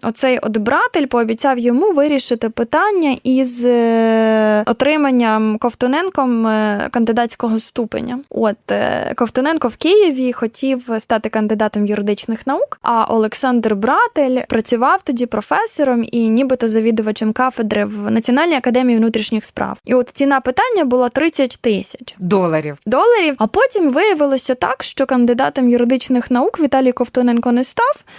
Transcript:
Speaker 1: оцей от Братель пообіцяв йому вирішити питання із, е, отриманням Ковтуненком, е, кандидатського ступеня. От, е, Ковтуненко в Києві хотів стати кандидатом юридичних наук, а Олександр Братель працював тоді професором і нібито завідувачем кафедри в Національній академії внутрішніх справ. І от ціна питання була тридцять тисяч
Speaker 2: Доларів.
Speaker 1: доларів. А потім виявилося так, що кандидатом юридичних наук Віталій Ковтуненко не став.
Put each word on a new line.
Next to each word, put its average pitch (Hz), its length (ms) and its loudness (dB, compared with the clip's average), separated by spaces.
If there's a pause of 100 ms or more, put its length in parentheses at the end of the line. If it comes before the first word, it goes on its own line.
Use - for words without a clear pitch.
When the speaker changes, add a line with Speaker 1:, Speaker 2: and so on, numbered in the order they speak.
Speaker 1:
оцей 247 400 0
от 220 140 -4
Братель 294 500 0
пообіцяв 240 520 0
йому 247 340 2
вирішити 277 580 0
питання 311 720 0
із, 254 420 0
е, 226 1000 2
отриманням 254 760 2 (180)
Ковтуненком, 254 880 0
е, 214 440 0
кандидатського 226 720 0
ступеня. 240 580 -6 (120)
От, 220 260 -2 (140)
е, 208 460 -2
Ковтуненко 262 520 -2
в 220 80 -12
Києві 311 560 2
хотів 247 560 -4 (100)
стати 220 300 -2
кандидатом 214 580 -2
юридичних 208 600 -4
наук, 392 360 -2
а 233 220 2 (100)
Олександр 226 600 0
Братель 262 760 0
працював 254 540 0
тоді 247 240 -4
професором 254 840 -2
і 226 160 0
нібито 254 400 0
завідувачем 220 640 0
кафедри 220 520 -2
в 208 260 -6
Національній 247 460 2
академії 247 420 2
внутрішніх 220 460 0
справ. - 400 -8
І - 100 -2
от 247 180 0
ціна 277 280 2
питання 381 440 0
була 247 240 2
тридцять 269 520 0
тисяч - 580 -4
Speaker 2:
Доларів. 165 680 0
Speaker 1:
доларів. 330 520 4
А 220 80 0
потім 392 440 2
виявилося 285 640 2
так, - 280 -4
що - 240 -2
кандидатом 247 600 2
юридичних 240 640 0
наук 285 300 0
Віталій 262 320 2
Ковтуненко 240 600 0
не 240 120 2
став. 494 300 -2 (240)